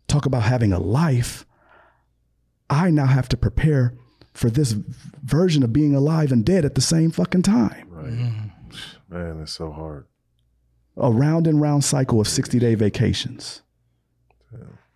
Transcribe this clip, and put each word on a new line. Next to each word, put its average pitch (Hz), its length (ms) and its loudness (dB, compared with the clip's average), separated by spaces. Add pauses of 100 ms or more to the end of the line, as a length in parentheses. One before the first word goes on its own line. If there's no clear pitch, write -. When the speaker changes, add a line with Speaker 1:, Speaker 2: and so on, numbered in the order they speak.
Speaker 1:
talk 147 180 0
about 127 180 0
having 113 280 2
a 87 80 0
life. 123 680 -2 (1200)
I 160 200 2
now 151 180 2
have 131 220 2
to 131 80 0
prepare 127 580 0 (380)
for - 160 0
this 123 220 0
v-, 104 120 -4 (400)
version 151 400 2
of 113 100 0
being 143 200 2
alive 147 380 2
and 117 140 2
dead 180 180 2
at 139 120 -4
the 131 60 2
same 165 300 2
fucking 180 300 0
time. 208 480 0
Speaker 2:
Right. 151 240 -12
Speaker 3:
Mm. 113 380 -6 (580)
Speaker 2:
Man, 85 320 -10
it's 76 100 -12
so 80 200 -10
hard. 78 340 -12 (920)
Speaker 1:
A 127 140 2
round 151 360 2
and 151 120 4
round 147 240 2
cycle 117 380 0
of 104 80 0
sixty-day 120 460 0
vacations. 104 840 -2 (920)
Speaker 2:
Yeah. 110 60 -20 (360)